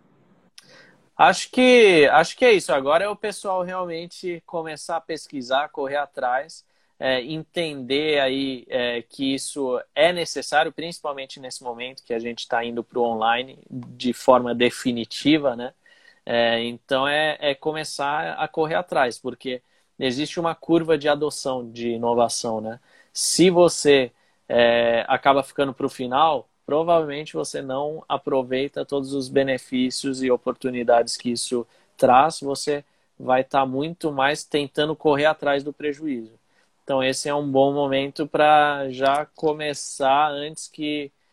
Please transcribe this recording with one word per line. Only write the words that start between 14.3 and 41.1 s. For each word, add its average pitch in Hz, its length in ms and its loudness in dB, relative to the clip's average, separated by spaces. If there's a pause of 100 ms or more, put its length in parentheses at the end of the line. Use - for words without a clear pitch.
definitiva, 123 1000 0
né? 120 180 -10 (520)
É, 117 380 2
então 131 440 -2
é, 151 320 0
é 143 160 -2
começar 156 800 -6
a 156 140 -6
correr 160 280 -4
atrás, 151 420 -2
porque 127 440 -10 (380)
existe 131 400 -4
uma 165 160 -2
curva 160 420 2
de 143 100 -2
adoção 139 640 -2
de 117 200 -6
inovação, 117 680 0
né? 110 180 -10 (340)
Se - 360 4
você, 151 600 4 (380)
é, 117 580 4
acaba 135 360 2
ficando 139 300 -4
pro 135 160 -4
final, 131 600 0 (160)
provavelmente 156 680 0
você 147 280 -6
não 143 480 -6
aproveita 135 760 -2
todos 139 280 -6
os 131 160 -6
benefícios 131 920 -2
e 131 80 0
oportunidades 120 840 0
que 123 160 -4
isso 117 340 -4 (300)
traz, 143 460 4
você 143 420 -6 (360)
vai 131 240 0
tá 135 220 0
muito 147 460 -4
mais 139 320 0
tentando 151 520 -4
correr 147 300 2
atrás 143 380 0
do 143 100 -10
prejuízo. 139 640 -8 (500)
Então, 135 160 0
esse 131 240 -2
é 143 80 -2
um 147 160 -2
bom 135 220 4
momento 139 520 -2
pra 147 640 4
já 135 360 0 (100)
começar 151 920 0
antes 147 400 -10
que 151 420 -6 (220)